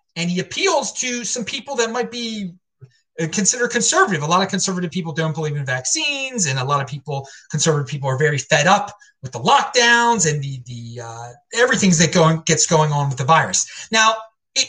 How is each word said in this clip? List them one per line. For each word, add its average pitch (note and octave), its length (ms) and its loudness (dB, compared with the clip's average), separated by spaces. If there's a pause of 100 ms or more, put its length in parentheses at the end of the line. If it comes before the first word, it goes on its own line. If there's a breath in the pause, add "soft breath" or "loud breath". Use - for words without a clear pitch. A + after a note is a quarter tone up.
(160)
and E3+ 140 -2
he F3+ 100 0
appeals D#4 540 0
to A#3+ 300 -6
some A#3+ 200 -6
people C#4 320 -8
that A3+ 160 0
might A#3+ 180 -4
be, A3 420 -8 (680 soft breath)
uh, E3 80 -2
considered A#3 400 0
conservative. A#3 540 2
A D3 40 -4
lot F3+ 160 4
of F#3+ 60 0
conservative F3+ 420 -4
people E3 220 -6
don't D#3+ 220 -2
believe D3+ 220 -4
in C#3 100 -4
vaccines, C4 800 -4
and C3 120 -2
a B2 60 -2
lot C#3+ 160 0
of C3 80 -6
people, C#3 400 -10 (220 loud breath)
conservative D3 360 0
people, C#3 220 -6
are C3 80 0
very D3 220 2
fed D3 280 0
up G3 300 2 (260 soft breath)
with C3 100 -12
the - 60 -10
lockdowns A#3 880 4
and D3 140 -2
the, C3+ 220 -8
the, A#2+ 400 -14
uh, A#2 240 -14 (260)
everything's G#3 440 4
that E3 160 4
going, D#3+ 320 4
gets D#3+ 200 2
going D#3 240 4
on C#3+ 180 0
with C3 100 -4
the C3+ 60 -4
virus. F#3+ 680 0
Now, A3 220 4 (420)
i-, C4 120 0